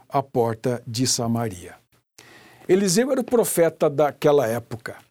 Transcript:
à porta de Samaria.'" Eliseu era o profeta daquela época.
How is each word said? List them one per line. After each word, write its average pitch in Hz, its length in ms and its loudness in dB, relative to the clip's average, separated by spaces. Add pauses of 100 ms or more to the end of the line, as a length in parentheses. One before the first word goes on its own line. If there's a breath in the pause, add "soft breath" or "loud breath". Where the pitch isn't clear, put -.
à 139 140 -2
porta 120 640 -4
de 120 220 -2
Samaria.'" 113 680 -4 (960 loud breath)
Eliseu 202 420 2
era 262 80 0
o 233 40 -4
profeta 170 680 2
daquela 143 580 2
época. 113 480 -8 (160)